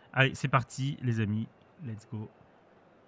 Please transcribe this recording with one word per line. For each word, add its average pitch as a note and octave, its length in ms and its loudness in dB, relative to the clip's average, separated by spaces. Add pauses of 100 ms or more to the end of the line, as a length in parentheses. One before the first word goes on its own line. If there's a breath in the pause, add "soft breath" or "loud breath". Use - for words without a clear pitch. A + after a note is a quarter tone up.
(140)
Allez, C3 200 4
c'est - 140 -4
parti, C3+ 540 0
les A2+ 180 2
amis. G#2+ 260 0 (380)
Let's A2 260 -12
go. G#2+ 200 -8 (760)